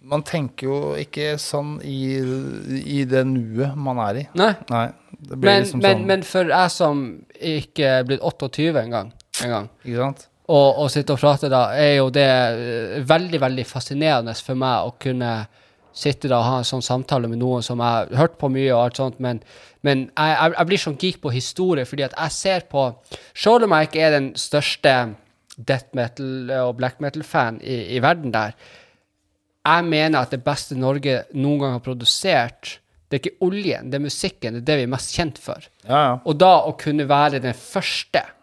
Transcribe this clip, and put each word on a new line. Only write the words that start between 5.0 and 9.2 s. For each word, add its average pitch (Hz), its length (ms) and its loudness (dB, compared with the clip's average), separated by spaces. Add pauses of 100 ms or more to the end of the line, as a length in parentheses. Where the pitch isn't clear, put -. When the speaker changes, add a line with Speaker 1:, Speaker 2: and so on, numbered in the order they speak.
Speaker 1:
det - 280 -14
blir 190 140 4
Speaker 2:
Men, 196 120 4
Speaker 1:
liksom 151 180 -2
Speaker 2:
men, 196 160 6
Speaker 1:
sånn. 180 100 -4
Speaker 2:
men 190 160 2
for 180 280 0
jeg 180 200 4
som 147 300 2 (300)
ikke 151 580 -2 (100)
er 127 40 0
blitt 131 200 -2
åtteogtyve 143 580 -2
en 113 100 -6
gang, 110 200 -6 (300)